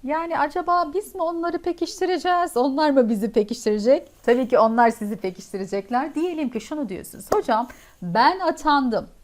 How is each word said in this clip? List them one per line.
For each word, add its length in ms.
Yani 340
acaba 560
biz 200
mi 80
onları 400
pekiştireceğiz, 920
onlar 340
mı 180
bizi 240
pekiştirecek? 760
Tabii 260
ki 100
onlar 320
sizi 260
pekiştirecekler. 960
Diyelim 360
ki 100
şunu 280
diyorsunuz, 440
"Hocam 360
ben 380
atandım. 680